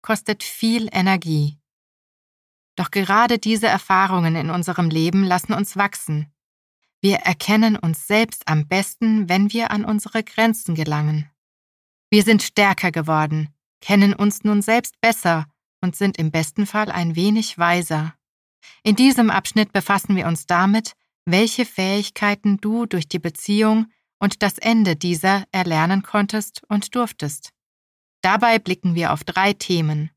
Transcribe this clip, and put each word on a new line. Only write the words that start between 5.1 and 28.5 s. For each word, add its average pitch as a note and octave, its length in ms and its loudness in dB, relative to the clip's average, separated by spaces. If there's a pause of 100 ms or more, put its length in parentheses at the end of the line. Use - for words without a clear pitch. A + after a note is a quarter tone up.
lassen F3+ 280 0
uns G3+ 240 -4
wachsen. D#3 560 -4 (720)
Wir G3 140 4
erkennen G#3+ 600 0
uns - 300 -4
selbst A3 400 -2
am D3+ 220 0
besten, G3+ 640 0
wenn G3 240 2
wir A#3 160 -2
an G#3 160 -2
unsere G#3+ 360 -4
Grenzen A3 520 -2
gelangen. D3+ 560 -2 (800)
Wir G#3 140 4
sind A3 180 2
stärker F#3+ 500 0
geworden, D#3 560 -2 (320)
kennen G3+ 320 4
uns G#3 320 -2
nun G#3 160 2
selbst A3+ 400 -2
besser E3+ 460 0 (340)
und F3+ 160 -4
sind G3 220 -2
im D#3 120 0
besten D#3+ 360 -2
Fall G#3+ 240 -4
ein E3 260 -2
wenig G#3+ 400 0
weiser. E3+ 580 0 (680)
In G#3+ 140 4
diesem B3+ 340 6
Abschnitt G#3 420 0
befassen G3 420 0
wir F#3 120 0
uns E3 180 -4
damit, G3 480 2 (320)
welche G#3+ 400 2
Fähigkeiten G3+ 960 -2
du A3+ 260 -2
durch F3 240 -4
die F#3 100 -6
Beziehung G#3+ 680 0 (320)
und G3+ 240 -2
das G3+ 160 -2
Ende A3 360 2
dieser F#3+ 580 0
erlernen F3 500 0
konntest - 680 -4
und G#3 260 -4
durftest. G#3+ 600 -6 (680)
Dabei A3 380 2